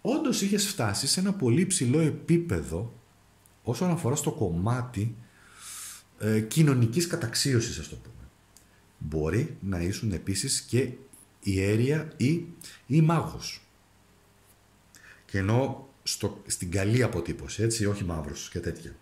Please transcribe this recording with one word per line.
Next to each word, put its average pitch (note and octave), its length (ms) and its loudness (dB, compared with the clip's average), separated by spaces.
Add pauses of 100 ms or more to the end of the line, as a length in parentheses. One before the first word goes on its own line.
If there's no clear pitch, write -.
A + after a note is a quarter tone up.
Όντως B3 420 0
είχες G3 240 2
φτάσει A2 400 -2
σε D#3+ 140 2
ένα G3 120 2
πολύ B2+ 280 4
υψηλό D3+ 400 2
επίπεδο A#2+ 920 0 (680)
όσον F3+ 280 0
αφορά C#3+ 260 0
στο - 160 -2
κομμάτι, G#2+ 840 -2 (1000)
ε, A2 220 2
κοινωνικής C3+ 680 4
καταξίωσης, - 720 0
ας D2 100 -10
το - 80 -14
πούμε. - 320 -20 (680)
Μπορεί D#2+ 640 -2
να F#2+ 200 -2
ήσουν F#2+ 320 -2
επίσης G2 480 -2
και A#2+ 300 0 (520)
ιέρια A2 720 2
ή, D#3+ 280 0 (420)
ή D3+ 140 6
μάγος. - 600 2 (1600)
Και G2+ 120 -4
ενώ A2+ 500 0 (160)
στο, - 420 -4
στην - 240 -6
καλή G#2 320 2
αποτύπωση, E2 600 -4
έτσι, A2+ 240 0
όχι G2+ 180 0
μαύρος D#2 440 -6
και F2 120 -6
τέτοια. - 420 -8